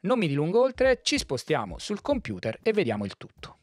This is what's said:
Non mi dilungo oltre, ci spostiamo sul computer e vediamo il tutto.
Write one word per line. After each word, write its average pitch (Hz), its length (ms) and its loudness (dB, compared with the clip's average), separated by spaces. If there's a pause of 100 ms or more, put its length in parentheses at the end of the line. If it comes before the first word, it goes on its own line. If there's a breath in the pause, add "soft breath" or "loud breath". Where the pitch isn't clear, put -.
Non 233 180 2
mi 196 80 2
dilungo 156 360 2
oltre, 262 400 2
ci 294 160 0
spostiamo 120 600 -2
sul 208 220 -6
computer 196 640 -4
e 220 100 2
vediamo 113 320 0
il 98 140 -8
tutto. - 440 -18